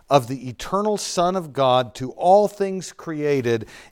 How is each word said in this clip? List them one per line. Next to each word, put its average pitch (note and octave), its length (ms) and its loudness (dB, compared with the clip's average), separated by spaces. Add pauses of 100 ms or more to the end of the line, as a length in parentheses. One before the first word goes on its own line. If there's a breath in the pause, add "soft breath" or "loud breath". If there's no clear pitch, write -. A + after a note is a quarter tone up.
of C3+ 180 4
the B2+ 220 -8
eternal G3+ 480 -2
Son F3+ 380 -2
of D#3+ 180 -8
God B2+ 420 2
to C3 160 -10
all G3 360 4
things F#3+ 440 -6
created C#3 760 -2 (240 loud breath)